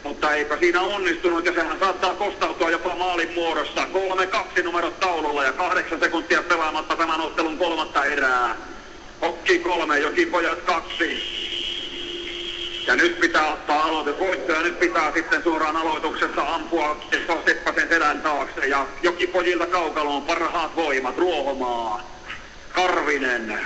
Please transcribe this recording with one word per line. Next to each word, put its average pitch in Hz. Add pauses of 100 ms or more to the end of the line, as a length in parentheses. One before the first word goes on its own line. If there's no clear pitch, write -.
Mutta 147
eipä 147
siinä 175
onnistunut, 180
ja 170
sehän 160
saattaa 185
kostautua 180
jopa 170
maalin 175
muodossa. 160
Kolme 190
kaksi 185
numerot 170
taululla 151
ja 131
kahdeksan 170
sekuntia 160
pelaamatta 156
tämän 160
ottelun 160
kolmatta 156
erää. 131 (680)
Hokki 170
kolme, 151
Jokipojat 165
kaksi. 165 (1600)
Ja 127
nyt 165
pitää 165
ottaa 151
aloite 156
voitto, 180
ja 160
nyt 170
pitää 170
sitten 160
suoraan 156
aloituksessa 165
ampua 151 (400)
Seppäsen 156
selän 147
taakse. 143
Ja 139 (180)
Jokipojilta 175
kaukaloon 151
parhaat 165
voimat, 135
Ruohomaa, 131 (600)
Karvinen, 135